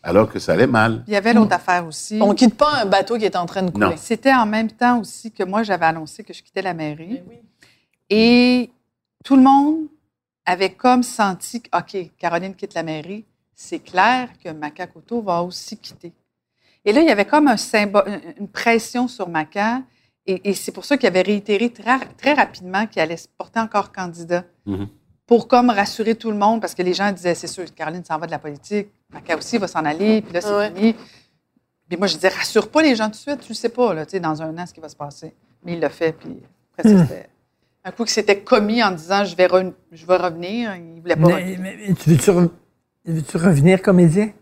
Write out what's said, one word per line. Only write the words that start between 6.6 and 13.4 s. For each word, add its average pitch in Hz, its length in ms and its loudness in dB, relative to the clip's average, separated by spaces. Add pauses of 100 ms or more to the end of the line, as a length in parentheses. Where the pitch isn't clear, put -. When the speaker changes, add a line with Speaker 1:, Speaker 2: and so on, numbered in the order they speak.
Speaker 2:
la 185 140 -4
mairie. 160 400 -8
Speaker 3:
Ben 269 160 -14
oui. 233 60 -20 (760)
Speaker 2:
Et 240 600 4 (540)
tout 269 120 4
le 254 60 8
monde 285 440 4 (600)
avait 185 240 0
comme 247 320 2
senti 214 600 -4
que, « - 140 -20
OK, 175 200 -6 (220)
Caroline 175 360 -4
quitte - 200 -14
la 165 80 -4
mairie, 165 420 -10 (300)